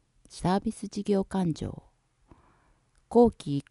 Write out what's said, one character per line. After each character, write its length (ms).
サ 280
ー 40
ビ 120
ス 160
事 160
業 180
勘 320
定、 260
後 240
期 400